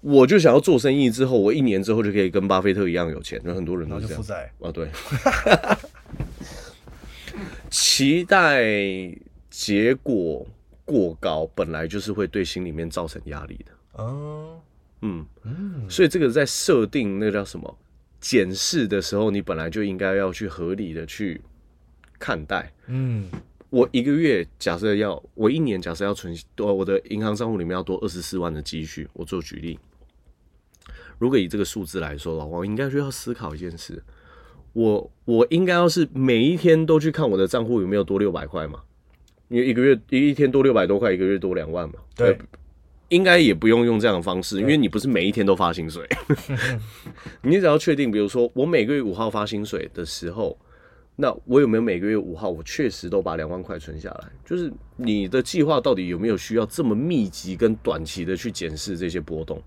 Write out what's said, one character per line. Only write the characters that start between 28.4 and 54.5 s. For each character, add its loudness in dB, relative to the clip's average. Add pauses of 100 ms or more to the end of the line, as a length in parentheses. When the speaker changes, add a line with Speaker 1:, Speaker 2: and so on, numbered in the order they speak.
Speaker 1:
的 -8
积 -8
蓄， -12
我 -12
做 -6
举 -14
例。 -10 (1400)
如 0
果 2
以 2
这 -6
个 0
数 -8
字 -8
来 -8
说 -8
的 -6
话， -8
我 -6
应 -4
该 -4
就 -4
要 -4
思 -8
考 -10
一 -12
件 -10
事： -16 (720)
我， 2 (140)
我 6
应 2
该 2
要 4
是 2
每 4
一 4
天 4
都 6
去 2
看 0
我 2
的 4
账 0
户 2
有 0
没 0
有 2
多 0
六 2
百 -6
块 -6
嘛？ -14 (680)
因 0
为 2
一 2
个 2
月， 6 (100)
一， 4
一 0
天 4
多 4
六 6
百 4
多 4
块， 2
一 0
个 0
月 2
多 -2
两 -4
万 -4
嘛。 -16 (200)
Speaker 2:
对。 4
Speaker 1:
呃， 2 (720)
应 6
该 8
也 8
不 2
用 6
用 2
这 2
样 4
的 -2
方 -2
式， -6
Speaker 2:
对。 0
Speaker 1:
因 2
为 6
你 4
不 0
是 -4
每 2
一 2
天 0
都 6
发 0
薪 -6
水。 -12 (680)
<laughs> -16
你 4
只 0
要 4
确 2
定， 0
比 0
如 2
说 2
我 2
每 2
个 0
月 0
五 -4
号 -2
发 -4
薪 -6
水 -8
的 -8
时 -10
候， -6 (580)
那 -2 (100)
我 6
有 6
没 2
有 2
每 -2
个 -2
月 0
五 -4
号 -4
我 -8
确 -4
实 -10
都 0
把 -4
两 -6
万 -8
块 -12
存 -14
下 -14
来？ -16 (180)
就 -6